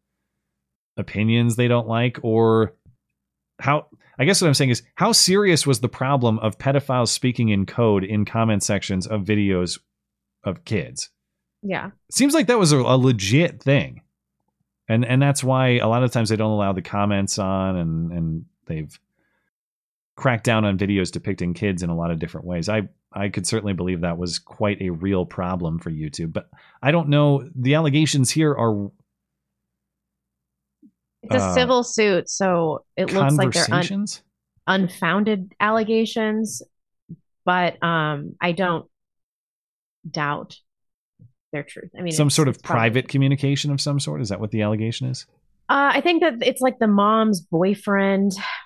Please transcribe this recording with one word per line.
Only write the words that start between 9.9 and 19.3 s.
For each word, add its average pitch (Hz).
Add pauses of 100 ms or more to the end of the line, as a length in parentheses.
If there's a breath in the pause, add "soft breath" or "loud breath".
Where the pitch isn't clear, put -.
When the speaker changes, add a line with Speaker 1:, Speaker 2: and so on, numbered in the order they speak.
Speaker 1:
of 92
kids? 67 (520)
Speaker 2:
Yeah. 196 (180)
Speaker 1:
Seems 277
like 285
that 240
was 165
a, 147
a 120
legit 127
thing. 101 (880)
And, 117
and 127
that's 143
why 131
a 107
lot 120
of 123
times 110
they 110
don't 107
allow 101
the 92
comments 101
on, 95
and, 82
and 82 (200)
they've 78 (1200)